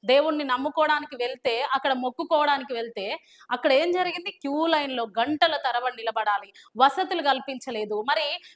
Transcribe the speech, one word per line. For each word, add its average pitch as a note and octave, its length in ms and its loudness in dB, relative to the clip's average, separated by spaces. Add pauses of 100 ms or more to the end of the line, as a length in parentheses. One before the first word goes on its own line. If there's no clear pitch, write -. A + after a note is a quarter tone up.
దేవుణ్ణి D4 400 4
నమ్ముకోవడానికి C#4+ 720 0
వెళ్తే, A#3+ 460 -2
అక్కడ C4+ 300 0
మొక్కుకోవడానికి C4+ 800 0
వెళ్తే A#3 460 -6 (320)
అక్కడ B3 220 2
ఏం D#4+ 200 4
జరిగింది? F4+ 380 -2
క్యూ D4 360 -2
లైన్‌లో C#4+ 380 0
గంటల C#4+ 520 0
తరబడి A#3+ 400 -2
నిలబడాలి, G#3+ 560 -2 (240)
వసతులు D4+ 460 2
కల్పించలేదు. A#3+ 840 -2
మరి D4+ 320 0 (160)